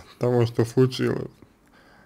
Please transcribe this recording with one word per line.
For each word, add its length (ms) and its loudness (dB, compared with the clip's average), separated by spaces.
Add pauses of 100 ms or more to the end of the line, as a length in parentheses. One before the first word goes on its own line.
(180)
того, 260 2
что 220 0
случилось. 640 -2 (760)